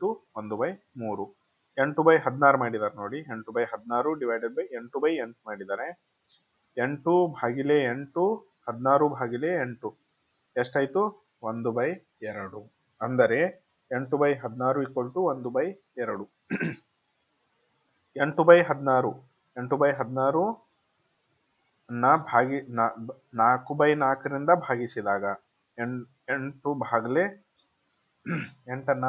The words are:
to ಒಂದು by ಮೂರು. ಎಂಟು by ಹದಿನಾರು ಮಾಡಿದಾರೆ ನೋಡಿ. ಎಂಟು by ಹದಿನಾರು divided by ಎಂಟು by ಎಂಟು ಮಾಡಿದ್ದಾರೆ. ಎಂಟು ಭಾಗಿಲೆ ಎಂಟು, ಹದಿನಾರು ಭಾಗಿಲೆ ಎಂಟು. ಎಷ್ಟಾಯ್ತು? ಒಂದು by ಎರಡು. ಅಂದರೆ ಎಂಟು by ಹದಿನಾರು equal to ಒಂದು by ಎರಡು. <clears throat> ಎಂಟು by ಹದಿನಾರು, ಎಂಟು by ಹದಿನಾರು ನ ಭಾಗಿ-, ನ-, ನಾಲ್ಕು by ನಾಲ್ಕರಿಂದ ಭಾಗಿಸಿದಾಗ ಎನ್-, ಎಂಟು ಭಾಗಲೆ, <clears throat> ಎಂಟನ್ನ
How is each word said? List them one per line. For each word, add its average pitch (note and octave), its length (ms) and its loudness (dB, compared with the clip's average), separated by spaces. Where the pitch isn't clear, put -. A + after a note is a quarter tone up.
to F#3+ 80 -2
ಒಂದು G#2+ 200 -8
by C3+ 140 -2
ಮೂರು. G#2+ 280 -6
ಎಂಟು D3 240 0
by D#3+ 160 8
ಹದಿನಾರು C#3 400 4
ಮಾಡಿದಾರೆ A2+ 380 -4
ನೋಡಿ. G#2+ 240 -10
ಎಂಟು A2+ 200 -12
by A#2+ 120 0
ಹದಿನಾರು A#2 500 -2
divided A#2 400 -4
by E3 100 -4
ಎಂಟು A#2+ 240 -10
by D#3 120 2
ಎಂಟು A#2 200 -14
ಮಾಡಿದ್ದಾರೆ. G2+ 440 -8
ಎಂಟು C#3+ 380 0
ಭಾಗಿಲೆ C3+ 460 2
ಎಂಟು, C#3 400 -4
ಹದಿನಾರು C3 440 2
ಭಾಗಿಲೆ B2+ 420 -4
ಎಂಟು. A#2 260 -8
ಎಷ್ಟಾಯ್ತು? C3+ 460 0
ಒಂದು A#2 280 -4
by A#2+ 180 0
ಎರಡು. G#2 380 -10
ಅಂದರೆ B2 400 2
ಎಂಟು C3 260 -2
by C#3+ 180 4
ಹದಿನಾರು B2+ 480 -2
equal B2+ 280 -4
to E3+ 100 -4
ಒಂದು B2+ 180 -8
by C3 160 0
ಎರಡು. G#2+ 260 -6
<clears throat> E3 380 -6
ಎಂಟು D#3 260 2
by E3+ 200 12
ಹದಿನಾರು, C#3 480 2
ಎಂಟು B2+ 200 -4
by C#3+ 160 4
ಹದಿನಾರು C3 500 0
ನ A#2+ 180 0
ಭಾಗಿ-, C3 420 2
ನ-, A#2 260 0
ನಾಲ್ಕು B2 400 2
by D3 200 4
ನಾಲ್ಕರಿಂದ C#3 560 0
ಭಾಗಿಸಿದಾಗ G#2+ 600 -4
ಎನ್-, B2 260 -6
ಎಂಟು C#3 400 -6
ಭಾಗಲೆ, A#2+ 400 0
<clears throat> B2+ 460 -8
ಎಂಟನ್ನ C3 360 -2